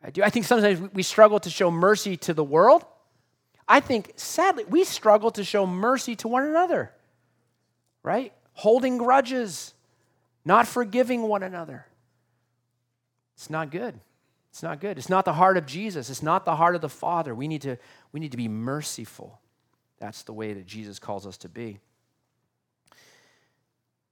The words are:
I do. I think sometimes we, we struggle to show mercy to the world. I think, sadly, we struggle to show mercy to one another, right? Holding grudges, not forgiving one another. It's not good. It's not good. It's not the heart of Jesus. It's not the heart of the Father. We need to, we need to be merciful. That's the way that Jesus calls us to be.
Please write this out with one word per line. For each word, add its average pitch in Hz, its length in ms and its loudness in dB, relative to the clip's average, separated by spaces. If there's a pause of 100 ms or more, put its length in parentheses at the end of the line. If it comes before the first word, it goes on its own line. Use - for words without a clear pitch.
I - 80 -14
do. 175 100 -4
I 208 80 4
think 220 160 -2
sometimes 208 340 4
we, 190 100 -10
we 190 140 -4
struggle 214 360 6
to - 100 -12
show 175 220 0
mercy 185 460 0
to 170 180 -4
the 156 80 0
world. 185 420 6 (840)
I 233 120 6
think, 233 360 -2
sadly, 320 500 -2
we 302 180 2
struggle 214 480 4
to 208 120 -4
show 196 220 0
mercy 220 520 -2
to 226 100 -8
one 254 180 0
another, 311 460 0 (1120)
right? 220 280 -4 (220)
Holding 247 460 2
grudges, 247 760 0 (720)
not 214 220 6
forgiving 240 560 -2
one 208 180 -2
another. 170 460 -12 (1500)
It's - 140 -20
not 156 220 -6
good. 180 280 -10 (520)
It's - 100 -20
not 160 180 -8
good. 185 200 -8
It's 120 100 -8
not 185 160 2
the 170 80 0
heart 185 240 4
of 165 80 -4
Jesus. 151 460 -10
It's 127 100 -12
not 156 240 -2
the 160 100 -2
heart 170 200 2
of 165 60 -6
the 156 80 -6
Father. 156 440 -6
We 127 140 -8
need 156 160 -8
to, 131 140 -8 (340)
we 147 80 -12
need 156 120 -12
to 120 60 -12
be 120 100 -6
merciful. 117 920 -10 (600)
That's 107 240 -16
the 107 100 -18
way 107 200 -10
that 95 140 -16
Jesus 101 320 -16
calls 98 260 -12
us 92 120 -18
to 90 120 -20
be. 110 300 -16 (2250)